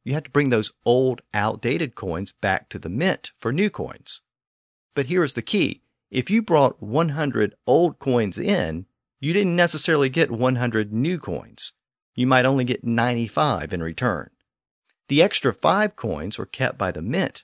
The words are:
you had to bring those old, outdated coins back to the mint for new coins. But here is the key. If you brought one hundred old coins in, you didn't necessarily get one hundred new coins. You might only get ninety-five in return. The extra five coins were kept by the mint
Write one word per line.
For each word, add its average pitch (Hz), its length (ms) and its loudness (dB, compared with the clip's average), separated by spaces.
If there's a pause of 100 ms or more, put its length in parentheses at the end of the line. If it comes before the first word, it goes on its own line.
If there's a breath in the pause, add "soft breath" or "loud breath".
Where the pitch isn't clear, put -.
you 127 80 -4
had 151 100 -4
to - 80 -20
bring 143 180 2
those 110 220 2 (140)
old, 127 360 2 (120)
outdated 120 640 -2
coins 92 360 -4
back - 380 -2
to 92 100 -10
the - 80 -10
mint 135 500 -2
for 117 140 -4
new 185 180 0
coins. - 520 -8 (760)
But 139 120 0
here 175 180 2
is - 80 -4
the 117 80 -6
key. 160 400 -2 (280)
If 123 200 -2
you 220 120 2
brought 151 400 4
one 143 280 0
hundred 131 460 0 (120)
old 151 320 4
coins 117 380 0
in, 104 480 -2 (340)
you 151 140 -2
didn't 185 240 2
necessarily 156 500 2
get 151 240 0
one 127 240 0
hundred 110 380 -2
new 151 260 -2
coins. - 540 -8 (400)
You 123 140 0
might 127 180 6
only 135 180 2
get 123 220 -4
ninety-five 117 880 0
in 87 100 -4
return. 82 460 -4 (800)
The 139 120 4
extra 151 320 2
five 196 440 0
coins 82 400 -6
were 104 80 -8
kept - 320 -4
by 92 140 -2
the 78 100 -8
mint 143 420 -4